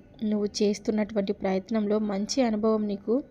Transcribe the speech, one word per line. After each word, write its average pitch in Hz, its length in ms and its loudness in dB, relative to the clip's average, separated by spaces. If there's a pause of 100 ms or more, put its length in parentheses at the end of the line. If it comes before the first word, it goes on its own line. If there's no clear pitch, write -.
(240)
నువ్వు 208 240 0
చేస్తున్నటువంటి 208 840 0
ప్రయత్నంలో 202 640 0
మంచి 208 420 -2
అనుభవం 220 460 2
నీకు 208 440 -2